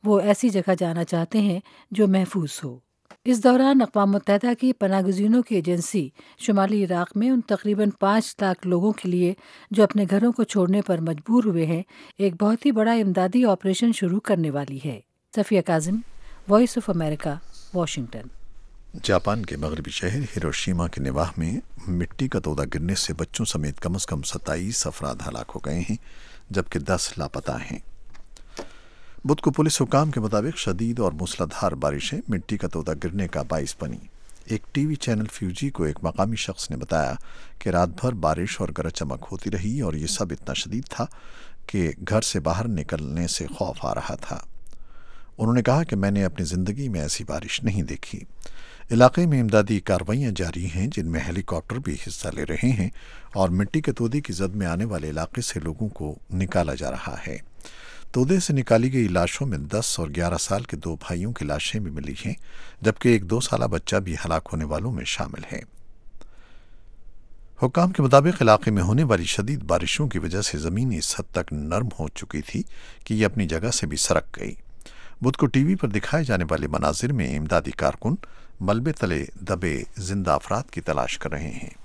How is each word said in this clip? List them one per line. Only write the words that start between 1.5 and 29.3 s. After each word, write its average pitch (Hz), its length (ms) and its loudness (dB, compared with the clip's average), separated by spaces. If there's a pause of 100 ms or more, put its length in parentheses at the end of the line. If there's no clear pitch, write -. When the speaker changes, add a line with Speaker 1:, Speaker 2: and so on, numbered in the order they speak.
Speaker 1:
جو 202 180 4
محفوظ 190 560 2
ہو۔ 127 140 -8 (460)
اس 240 200 2
دوران 262 380 8
اقوام 202 300 4
متحدہ 202 340 4 (140)
کی 254 120 4
پناہ 190 280 2
گزینوں 202 420 4
کی 226 120 -2
ایجنسی 175 540 0 (300)
شمالی 202 460 2
عراق 175 320 -2
میں 233 140 2
ان 254 100 4
تقریباً 208 500 2 (100)
پانچ 208 400 2
لاکھ 190 260 0
لوگوں 180 260 4
کے 196 160 -4
لیے 175 260 2 (360)
جو 208 120 6
اپنے 202 280 4
گھروں 208 220 4
کو 233 100 0
چھوڑنے 196 400 4
پر 170 180 0
مجبور 165 440 2
ہوئے 165 220 2
ہیں، 165 160 0 (360)
ایک 190 240 2
بہت 220 240 4
ہی 285 40 6
بڑا 220 220 4
امدادی 196 520 4
آپریشن 233 480 4
شروع 190 280 2
کرنے 165 300 2
والی 135 340 -4
ہے۔ 135 160 -4 (360)
صفیہ 202 240 4
کاظم، 170 360 2 (520)
Voice 233 300 6
آف 208 120 -4
America، 156 440 0 (400)
واشنگٹن۔ 131 540 -4 (760)
Speaker 2:
جاپان 104 440 2
کے 71 100 -8
مغربی 78 340 -4
شہر 104 300 -2
ہیروشیما 85 680 -2
کے - 120 -6
نواح 69 360 0
میں 87 240 -2 (300)
مٹی 90 380 -2
کا 107 100 0
تودہ 73 260 -2 (100)
گرنے 82 200 -2
سے - 180 -2
بچوں 85 320 -4
سمیت 73 360 -4
کم 87 140 -2
از 95 120 -4
کم 71 160 -4
ستائیس 85 640 -4
افراد 71 280 -6 (140)
ہلاک 58 260 -8
ہو - 100 -8
گئے 73 160 -2
ہیں، 104 160 -2 (540)
جبکہ 92 280 -2
دس 87 380 -2
لاپتہ 71 360 -6 (200)
ہیں۔ - 60 -8 (1500)
بدھ 139 180 2